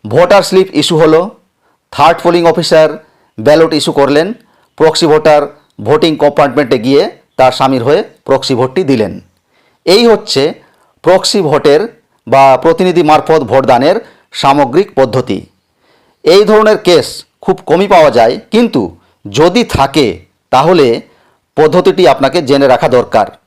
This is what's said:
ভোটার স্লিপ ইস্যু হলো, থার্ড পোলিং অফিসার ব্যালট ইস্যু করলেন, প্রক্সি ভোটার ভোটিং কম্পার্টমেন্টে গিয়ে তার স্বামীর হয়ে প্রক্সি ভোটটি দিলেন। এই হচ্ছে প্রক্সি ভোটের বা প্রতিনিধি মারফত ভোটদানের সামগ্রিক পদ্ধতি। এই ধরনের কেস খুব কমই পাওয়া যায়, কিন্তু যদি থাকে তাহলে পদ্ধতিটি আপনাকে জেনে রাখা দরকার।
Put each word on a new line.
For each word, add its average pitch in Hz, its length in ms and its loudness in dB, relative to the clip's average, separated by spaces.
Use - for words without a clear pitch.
ভোটার 175 440 2
স্লিপ 190 180 2
ইস্যু 175 200 -4
হলো, 156 200 2
থার্ড 165 300 2
পোলিং 170 280 0
অফিসার 156 380 0
ব্যালট 151 420 2
ইস্যু 160 200 -6
করলেন, 143 280 0
প্রক্সি 160 340 0
ভোটার 151 300 2
ভোটিং 156 240 0
কম্পার্টমেন্টে 143 640 0
গিয়ে 139 160 2
তার 127 180 4
স্বামীর 131 300 -2
হয়ে 165 140 0
প্রক্সি 135 320 -2
ভোটটি 131 220 -2
দিলেন। 104 220 -2
এই 196 260 2
হচ্ছে - 300 -2
প্রক্সি 185 360 0
ভোটের 151 320 2
বা 135 160 2
প্রতিনিধি 170 460 0
মারফত 156 320 0
ভোটদানের 131 460 0
সামগ্রিক 143 460 0
পদ্ধতি। 120 400 -2
এই 190 240 4
ধরনের 214 280 2
কেস 156 200 2
খুব 190 120 -2
কমই 185 240 0
পাওয়া 156 240 4
যায়, 117 160 2
কিন্তু 220 280 0
যদি 165 360 0
থাকে 139 320 -2
তাহলে 147 360 2
পদ্ধতিটি 170 460 0
আপনাকে 135 260 -2
জেনে 139 240 2
রাখা 123 240 0
দরকার। 110 300 -2